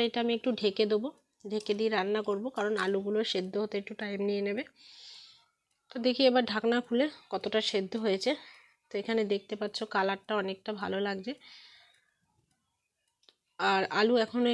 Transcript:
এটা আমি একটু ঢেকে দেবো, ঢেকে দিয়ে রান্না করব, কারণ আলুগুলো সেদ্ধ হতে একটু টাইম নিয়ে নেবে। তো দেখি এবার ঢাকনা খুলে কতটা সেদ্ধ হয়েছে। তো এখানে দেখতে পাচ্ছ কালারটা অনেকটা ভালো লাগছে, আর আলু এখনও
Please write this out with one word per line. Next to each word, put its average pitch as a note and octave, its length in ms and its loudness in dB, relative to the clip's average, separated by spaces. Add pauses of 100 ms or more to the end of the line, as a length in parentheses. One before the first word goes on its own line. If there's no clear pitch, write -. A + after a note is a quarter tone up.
এটা A#3 160 -2
আমি A#3 140 2
একটু - 120 -2 (120)
ঢেকে G#3 300 2
দেবো, A3 160 0 (440)
ঢেকে G#3+ 280 -2
দিয়ে A3 180 2
রান্না G3+ 300 0
করব, G3+ 160 -2 (140)
কারণ G#3+ 160 0 (120)
আলুগুলো G3 340 0 (140)
সেদ্ধ F#3+ 200 -4 (100)
হতে G#3 180 -6
একটু G#3 200 -12
টাইম G3+ 180 -6 (100)
নিয়ে G3+ 180 0
নেবে। G#3+ 160 -4 (1300)
তো - 60 -12 (100)
দেখি B3+ 240 2
এবার B3 220 4
ঢাকনা A3+ 340 2
খুলে A#3+ 200 2 (280)
কতটা G#3 260 0 (120)
সেদ্ধ F#3+ 220 -2 (120)
হয়েছে। F#3+ 260 0 (580)
তো - 120 -20
এখানে A3+ 200 0 (120)
দেখতে G3 260 -6
পাচ্ছ G#3 180 -6 (160)
কালারটা G3 480 0
অনেকটা F#3+ 300 -6 (100)
ভালো G3 160 -4 (100)
লাগছে, G3 260 -6 (2250)
আর F#3+ 220 4 (180)
আলু A3+ 140 6 (120)
এখনও A#3+ 280 2